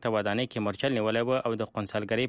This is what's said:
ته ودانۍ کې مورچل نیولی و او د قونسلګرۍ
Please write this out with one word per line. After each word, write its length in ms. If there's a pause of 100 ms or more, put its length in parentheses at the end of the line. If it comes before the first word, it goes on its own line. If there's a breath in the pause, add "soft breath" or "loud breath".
ته 120
ودانۍ 360
کې 160
مورچل 300
نیولی 320
و 80 (100)
او 140
د 140
قونسلګرۍ 540